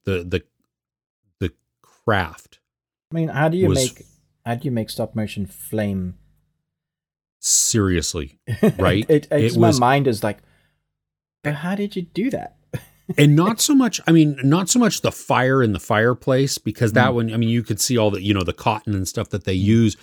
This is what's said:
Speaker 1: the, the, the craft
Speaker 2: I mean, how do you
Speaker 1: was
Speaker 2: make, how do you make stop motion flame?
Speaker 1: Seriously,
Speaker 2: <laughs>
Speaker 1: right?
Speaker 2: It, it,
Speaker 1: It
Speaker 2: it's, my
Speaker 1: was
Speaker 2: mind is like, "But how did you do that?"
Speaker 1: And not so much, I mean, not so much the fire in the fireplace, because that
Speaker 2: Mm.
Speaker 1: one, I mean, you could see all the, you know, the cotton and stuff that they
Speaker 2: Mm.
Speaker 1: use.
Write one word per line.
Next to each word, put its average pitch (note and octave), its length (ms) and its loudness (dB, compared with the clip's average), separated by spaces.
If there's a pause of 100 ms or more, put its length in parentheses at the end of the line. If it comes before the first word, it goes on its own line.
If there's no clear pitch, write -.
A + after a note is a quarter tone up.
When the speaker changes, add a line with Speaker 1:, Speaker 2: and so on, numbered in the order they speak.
Speaker 1:
the, F#2 200 -4
the, F2+ 180 -4 (960)
the F2+ 120 -4 (280)
craft - 760 -4 (520)
Speaker 2:
I - 40 -10
mean, D#3+ 140 -2
how D3+ 200 0
do E3 80 -2
you F#3 120 2
Speaker 1:
was C#3 100 2
Speaker 2:
make, - 260 -4 (400)
how A#2 120 -4
do - 100 -10
you C#3 40 -4
make A2+ 200 -4
stop - 240 -8
motion G#2 320 -6
flame? G2 680 -6 (1300)
Speaker 1:
Seriously, F2+ 1000 -2 (200)
Speaker 2:
<laughs> - 200 2
Speaker 1:
right? F#2+ 300 2
Speaker 2:
It, D3+ 180 2
it, - 60 -10
Speaker 1:
It C#3+ 140 2
Speaker 2:
it's, A#2+ 100 -2
my A2+ 120 6
Speaker 1:
was B2+ 120 2
Speaker 2:
mind C3 260 2
is A2+ 160 -2
like, G#2 160 -4 (1040)
"But D3 140 -4
how F3 180 -6
did G3+ 220 -6
you F#3+ 60 -6
do G#3+ 280 -6
that?" - 260 -10 (640)
Speaker 1:
And D3 180 8
not G3+ 240 2
so D4+ 140 2
much, C4 320 2
I E3+ 60 4
mean, D3+ 300 4
not D#3+ 260 2
so B3 100 0
much A3+ 240 2
the A2+ 100 0
fire C3 500 0
in A2 100 2
the F2+ 80 -4
fireplace, B2+ 760 0
because A2 340 -2
that B2+ 180 4
Speaker 2:
Mm. B2 40 -2
Speaker 1:
one, A2+ 180 -2
I A2+ 40 -4
mean, A#2 120 0
you A#2 140 0
could G#2+ 180 -6
see B2 160 0
all G#2+ 140 4
the, F#2+ 120 -4
you G2+ 120 0
know, F#2+ 80 0
the E2 100 -2
cotton G#2+ 420 -2
and F#2+ 140 -2
stuff - 220 -8
that G2 140 -6
they F#2+ 120 -2
Speaker 2:
Mm. F#2 80 0
Speaker 1:
use. A2 380 4